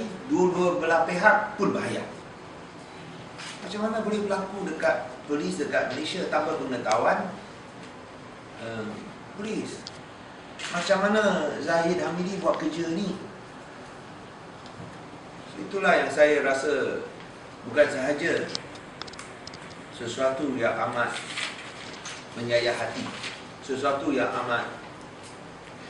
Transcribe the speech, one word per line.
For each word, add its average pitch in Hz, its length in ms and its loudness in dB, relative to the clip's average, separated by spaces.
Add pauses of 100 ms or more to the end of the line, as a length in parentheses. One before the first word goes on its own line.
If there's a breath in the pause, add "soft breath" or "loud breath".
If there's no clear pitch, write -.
(260)
dua-dua 175 560 6
belah 165 240 6
pihak 180 480 4
pun 180 160 2
bahaya. - 320 -2 (1600)
Macam 208 260 -4
mana 226 160 2
boleh 208 220 2
berlaku 196 420 -2
dekat 160 460 2 (160)
Perlis, 156 320 0
dekat 147 340 2
Malaysia 156 380 -2
tanpa 156 260 2
pengetahuan, - 720 2 (1300)
eh, 113 240 -6 (500)
Perlis? 208 460 -4 (880)
Macam 175 340 4
mana 202 540 6
Zahid 165 400 4
Hamidi 180 400 0
buat - 180 4
kerja 165 380 0
ni? 196 180 0 (2500)
Itulah 170 400 6
yang 139 120 2
saya 151 280 10
rasa 135 640 2 (640)
bukan 147 240 8
sahaja 147 560 2 (1400)
sesuatu 131 640 0
yang 113 180 2 (160)
amat 120 220 0 (1300)
menyayat 120 400 4
hati, - 240 -4 (560)
sesuatu 139 560 2
yang 123 160 2
amat - 400 0 (1200 loud breath)